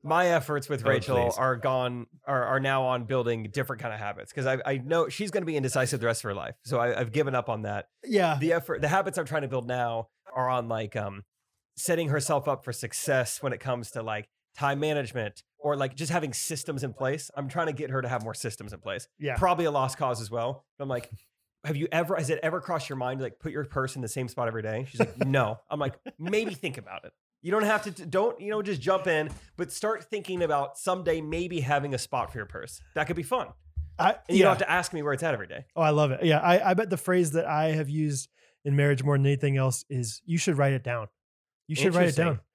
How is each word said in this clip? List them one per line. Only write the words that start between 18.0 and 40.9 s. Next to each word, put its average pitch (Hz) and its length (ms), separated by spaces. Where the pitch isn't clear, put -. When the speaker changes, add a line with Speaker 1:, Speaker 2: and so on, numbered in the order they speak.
Speaker 1:
to 123 60
have 120 160
more 110 100
systems 104 380
in 98 80
place. - 260
Speaker 3:
Yeah. 143 160
Speaker 1:
Probably 175 300
a 156 40
lost 131 280
cause 127 220
as 110 120
well. 120 320
But 143 60
I'm 135 60
like, 120 180
"Have 147 120
you 156 160
ever, 170 240
has 151 120
it 156 140
ever 160 180
crossed 160 280
your 139 80
mind 131 240
to, 131 40
like, 123 140
put - 140
your 147 140
purse 131 280
in 135 80
the 113 60
same 127 180
spot 120 220
every 113 140
day?" 110 280
She's - 80
like, - 200
Speaker 3:
<laughs> - 60
Speaker 1:
"No." 127 360
I'm 147 80
like, 139 160
"Maybe 202 360
think 139 220
about 92 280
it. - 80
You 170 60
don't 214 140
have 208 180
to, 180 240
don't, 190 340
you 202 100
know, 214 120
just 190 180
jump 190 280
in, 156 200
but 175 160
start 220 320
thinking 185 400
about 147 340
someday 170 420
maybe 165 380
having 143 340
a 127 60
spot - 320
for - 80
your 104 80
purse. - 340
That 151 140
could 165 80
be 170 80
fun." 247 240
Speaker 3:
I, 175 120
Speaker 1:
And - 60
you 185 80
Speaker 3:
yeah. 185 80
Speaker 1:
don't 156 80
have - 140
to - 40
ask 170 220
me 156 100
where 143 100
it's 135 120
at 156 100
every 101 140
day. - 180
Speaker 3:
Oh, 165 60
I 151 80
love 147 220
it. 131 120
Yeah. 156 140
I, 180 320
I 185 40
bet 214 140
the 180 80
phrase 180 360
that 165 140
I 156 260
have 156 180
used 151 380
in 143 120
marriage 143 260
more 143 160
than 139 80
anything 139 300
else 131 340
is, 120 340
"You 170 140
should 165 180
write 139 160
it 127 120
down. 117 240